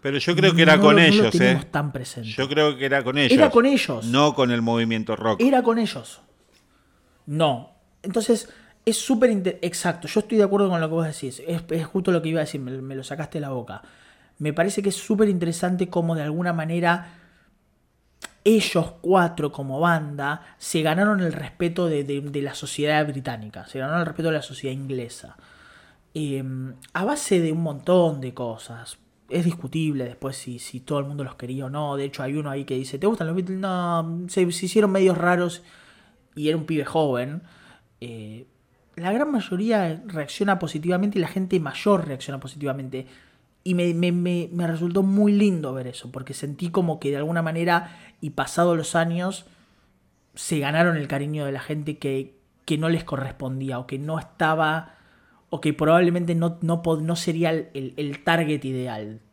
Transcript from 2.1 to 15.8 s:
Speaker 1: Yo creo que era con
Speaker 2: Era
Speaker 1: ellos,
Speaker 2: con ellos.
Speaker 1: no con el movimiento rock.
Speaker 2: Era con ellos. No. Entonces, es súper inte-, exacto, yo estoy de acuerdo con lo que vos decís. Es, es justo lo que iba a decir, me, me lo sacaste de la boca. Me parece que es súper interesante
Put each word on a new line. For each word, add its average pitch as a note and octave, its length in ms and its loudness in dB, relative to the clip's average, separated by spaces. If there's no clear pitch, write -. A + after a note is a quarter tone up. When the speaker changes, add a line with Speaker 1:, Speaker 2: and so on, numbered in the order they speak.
Speaker 1:
Yo C3+ 180 -2
creo D3 300 2
que C3 80 -4
era C#3 180 2
con B2+ 140 -2
Speaker 2:
Era D3 180 4
Speaker 1:
ellos, C4+ 160 8
Speaker 2:
con A#3 140 6
ellos. C#3+ 400 0
Speaker 1:
no C#3 300 4
con B2+ 160 2
el A#2+ 100 2
movimiento A2+ 560 0
rock. A2+ 240 0
Speaker 2:
Era B3+ 220 4
con A#3 160 2
ellos. - 420 -6
No. D3 460 0
Entonces, A3 480 0
es A3+ 140 2
súper B3 320 4
inte-, F#3 320 -2
exacto, E3+ 440 -4
yo G#3+ 140 2
estoy G#3+ 160 -2
de G3+ 80 6
acuerdo G3 240 2
con F3 140 0
lo D#3 60 -2
que D#3+ 60 -2
vos E3 120 0
decís. C#3 400 -8
Es, E3 240 -4
es D#3 160 -2
justo F#3 260 0
lo E3 80 4
que D#3+ 80 -4
iba D#3+ 120 0
a D3+ 40 0
decir, D3 160 -6
me, B2 100 -8
me C3+ 120 -10
lo C3 80 -8
sacaste D3+ 360 -8
de D3 40 -6
la C#3 60 -8
boca. B2 320 -8
Me D3+ 140 -2
parece F#3+ 300 0
que G3 80 0
es F#3+ 60 -6
súper G#3+ 340 2
interesante F3+ 580 -2